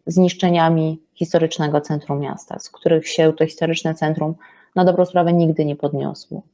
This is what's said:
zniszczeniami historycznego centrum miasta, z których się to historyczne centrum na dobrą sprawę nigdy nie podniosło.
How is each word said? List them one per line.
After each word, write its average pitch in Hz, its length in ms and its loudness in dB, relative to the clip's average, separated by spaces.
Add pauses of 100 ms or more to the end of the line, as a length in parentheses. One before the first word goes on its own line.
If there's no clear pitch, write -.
zniszczeniami 165 920 2 (140)
historycznego 160 680 0
centrum 147 400 -4
miasta, - 380 -10
z - 120 -16
których 160 380 0
się 160 240 2
to 160 140 0
historyczne 160 480 -4
centrum 156 400 -4 (400)
na 180 100 2
dobrą 175 200 4
sprawę 175 280 2
nigdy 160 320 2
nie 147 120 -2
podniosło. 143 680 -6 (100)